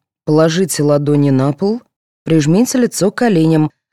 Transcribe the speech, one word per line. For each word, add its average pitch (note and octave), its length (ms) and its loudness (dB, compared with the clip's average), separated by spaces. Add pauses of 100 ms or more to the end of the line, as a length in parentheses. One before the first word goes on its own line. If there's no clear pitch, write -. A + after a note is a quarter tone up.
(240)
Положите D#3+ 600 0
ладони D3 480 0
на C3+ 200 0
пол, G3+ 300 -4 (420)
прижмите D#3+ 540 0
лицо G#3+ 320 -2
к - 80 -12
коленям, D#3+ 540 0 (220)